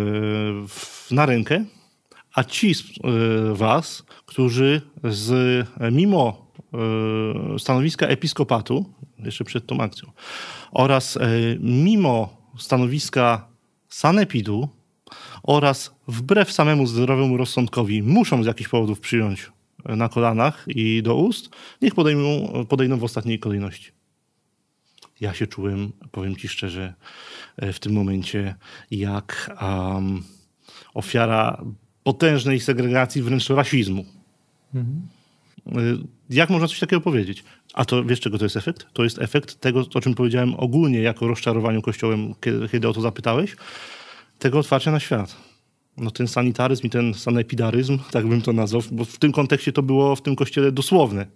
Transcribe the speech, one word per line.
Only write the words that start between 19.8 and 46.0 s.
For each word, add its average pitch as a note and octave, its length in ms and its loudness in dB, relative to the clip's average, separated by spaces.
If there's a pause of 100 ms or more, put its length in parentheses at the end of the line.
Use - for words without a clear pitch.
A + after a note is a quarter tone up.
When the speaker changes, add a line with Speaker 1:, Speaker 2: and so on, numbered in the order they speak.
Speaker 1:
e, A2 120 -4
na A2+ 120 0
kolanach A#2 600 0
i A2 340 0
do A2+ 140 2
ust, G#3 340 0 (320)
niech B3 120 2
podejmą, D3 580 2 (160)
podejdą C3 300 2
w A2+ 60 -4
ostatniej A2+ 340 -4
kolejności”. G2+ 520 -6 (1300)
Ja G2 140 -6
się G#2+ 120 -4
czułem, G2+ 460 -6 (200)
powiem F#2+ 240 -6
ci - 120 -12
szczerze, F#2 460 -8 (640)
e, G2 160 -6
w - 80 -10
tym G#2 120 -4
momencie G2 640 -2 (360)
jak, G2+ 680 -6
am, F#2+ 640 -4 (720)
ofiara A2+ 680 0 (420)
potężnej C3+ 560 4
segregacji, B2 640 2
wręcz B2 280 0
rasizmu. G2+ 540 2 (680)
Speaker 2:
Mhm. B2+ 260 -4 (680)
Speaker 1:
E, - 60 -12 (580)
jak D#3 200 2
można E3 180 2
coś - 120 -8
takiego F3 200 0
powiedzieć? G#2 440 -2 (300)
A C3 100 0
to B2 200 0
wiesz, A#2+ 160 0
czego G#2+ 180 2
to G#2+ 60 0
jest G2+ 120 -2
efekt? - 360 -6
To A#2 120 0
jest A#2 140 -2
efekt - 420 -4
tego, C3 240 0 (100)
o A#2+ 60 0
czym B2+ 140 0
powiedziałem B2 400 0
ogólnie B2 460 2
jako A#2 260 0
rozczarowaniu A2+ 560 0
Kościołem, A2 580 -2
kie-, A2+ 320 -2
kiedy A#2 160 0
o A2+ 40 0
to A2 80 -4
zapytałeś, A#2 560 -2 (840)
tego C3+ 200 2
otwarcia C#3+ 320 2
na D3+ 100 2
świat. - 360 -2 (600)
No, A#2 140 -4